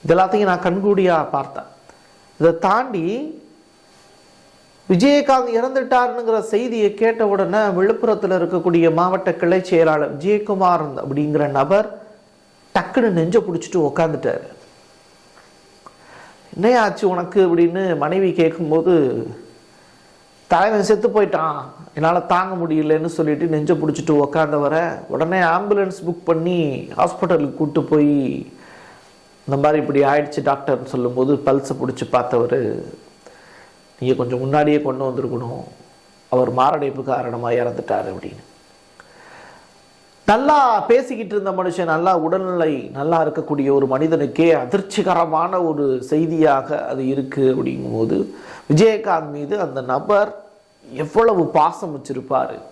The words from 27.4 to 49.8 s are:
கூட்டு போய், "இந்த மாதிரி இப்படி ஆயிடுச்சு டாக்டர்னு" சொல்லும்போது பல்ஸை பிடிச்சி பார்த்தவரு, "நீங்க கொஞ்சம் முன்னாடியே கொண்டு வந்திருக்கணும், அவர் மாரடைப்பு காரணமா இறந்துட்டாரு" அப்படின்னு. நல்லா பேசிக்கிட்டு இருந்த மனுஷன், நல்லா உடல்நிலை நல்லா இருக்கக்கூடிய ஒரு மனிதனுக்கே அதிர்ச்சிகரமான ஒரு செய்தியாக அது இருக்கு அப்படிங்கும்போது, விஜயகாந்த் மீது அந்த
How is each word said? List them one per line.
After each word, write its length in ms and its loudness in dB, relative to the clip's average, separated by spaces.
கூட்டு 300 -2
போய், 680 0
"இந்த 140 0
மாதிரி 160 4
இப்படி 260 0
ஆயிடுச்சு 420 0
டாக்டர்னு" 400 -2
சொல்லும்போது 480 0
பல்ஸை 500 0
பிடிச்சி 280 -6
பார்த்தவரு, 720 0
"நீங்க 160 0
கொஞ்சம் 240 -4
முன்னாடியே 420 2
கொண்டு 280 -4
வந்திருக்கணும், 540 -6
அவர் 220 2
மாரடைப்பு 520 0
காரணமா 460 -4
இறந்துட்டாரு" 580 -2
அப்படின்னு. 360 -12
நல்லா 540 4
பேசிக்கிட்டு 600 0
இருந்த 220 -4
மனுஷன், 200 -2
நல்லா 340 2
உடல்நிலை 760 -2
நல்லா 320 0
இருக்கக்கூடிய 460 -2
ஒரு 160 4
மனிதனுக்கே 640 2
அதிர்ச்சிகரமான 1120 0
ஒரு 360 0
செய்தியாக 840 0
அது 200 -4
இருக்கு 480 0
அப்படிங்கும்போது, 720 -2
விஜயகாந்த் 580 2
மீது 280 -6
அந்த 220 -4